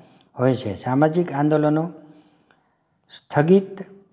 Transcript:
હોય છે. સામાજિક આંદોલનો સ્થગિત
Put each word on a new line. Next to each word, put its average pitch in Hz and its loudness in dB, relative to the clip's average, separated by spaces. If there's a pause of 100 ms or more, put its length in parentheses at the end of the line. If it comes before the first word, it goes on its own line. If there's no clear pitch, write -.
(400)
હોય 127 2
છે. 107 -6
સામાજિક 156 0
આંદોલનો 151 0 (1300)
સ્થગિત 180 0 (300)